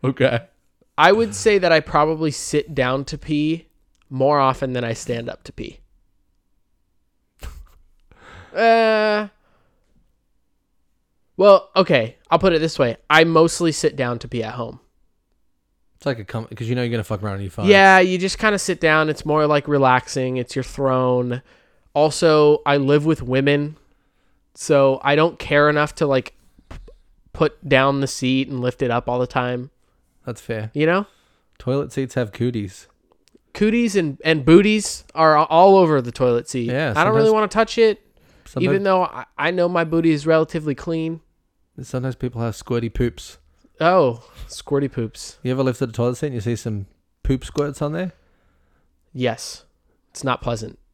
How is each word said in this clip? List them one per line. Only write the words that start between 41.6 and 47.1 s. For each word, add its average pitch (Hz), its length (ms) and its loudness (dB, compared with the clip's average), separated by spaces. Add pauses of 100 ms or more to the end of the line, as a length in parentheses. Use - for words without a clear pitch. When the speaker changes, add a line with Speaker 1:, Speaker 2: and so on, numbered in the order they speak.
Speaker 1:
Sometimes 127 360 -8
people 120 260 -8
have 117 140 -6
squirty 117 320 -6
poops. - 500 -6 (420)
Speaker 2:
Oh, 156 480 0 (200)
squirty 139 400 -4
poops. - 560 -10
Speaker 1:
You 127 80 -4
ever 135 100 -2
lifted 131 280 -2
a - 20 -18
toilet 120 240 -2
seat 151 100 -8
and 139 80 -8
you 117 60 -6
see 113 160 -4
some 104 300 -8 (360)